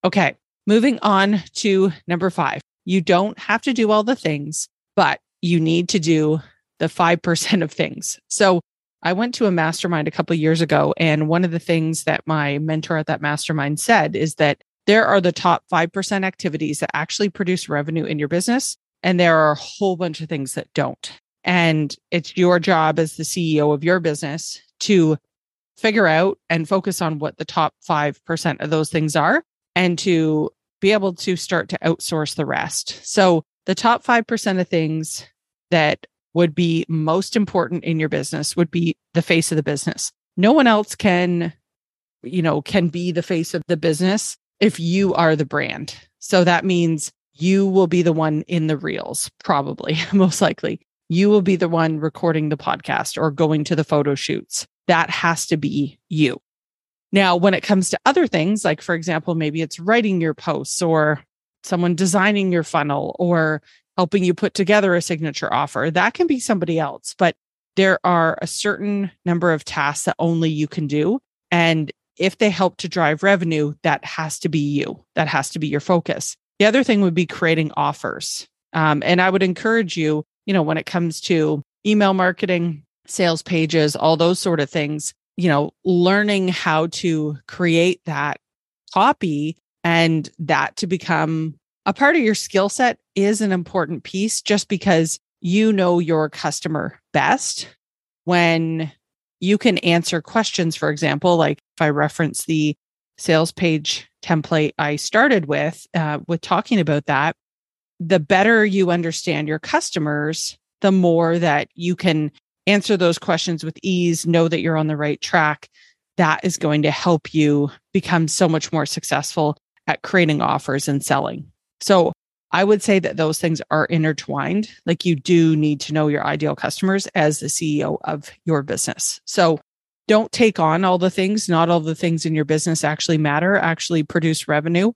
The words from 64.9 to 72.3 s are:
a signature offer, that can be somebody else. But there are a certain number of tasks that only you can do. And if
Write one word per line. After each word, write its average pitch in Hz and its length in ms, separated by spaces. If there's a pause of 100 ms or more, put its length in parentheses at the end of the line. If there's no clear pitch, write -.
a 170 60
signature 160 520
offer, 143 380
that 180 220
can 349 140
be 285 120
somebody 170 400
else. - 380
But 139 180 (420)
there 190 280
are 165 380
a 175 40
certain 202 640 (140)
number 170 280
of 151 120
tasks 143 400
that 165 140
only 165 320
you 151 180
can 156 180
do. 151 320 (320)
And 165 400 (280)
if 180 200